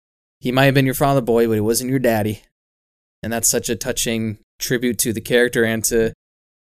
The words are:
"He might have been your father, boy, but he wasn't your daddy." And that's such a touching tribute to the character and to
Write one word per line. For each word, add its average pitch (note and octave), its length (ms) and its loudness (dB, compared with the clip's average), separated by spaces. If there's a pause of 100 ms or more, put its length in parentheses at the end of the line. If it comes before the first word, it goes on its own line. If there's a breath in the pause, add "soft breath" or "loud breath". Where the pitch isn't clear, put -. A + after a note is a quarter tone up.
(400)
"He B2 100 -4
might C3 140 4
have C3+ 100 4
been C3+ 100 4
your C3 100 0
father, C#3 260 2
boy, A#2 260 2
but A2+ 80 0
he G#2+ 60 2
wasn't A#2 300 0
your C3+ 100 0
daddy." G#2+ 420 0 (800)
And G#2+ 100 -6
that's A#2 160 -2
such - 200 -2
a A#2 80 -2
touching A2+ 600 -4 (200)
tribute A#2+ 400 -2
to A#2 140 -2
the G#2+ 80 -6
character A#2+ 440 2
and A2+ 200 -2
to A2+ 280 0 (540)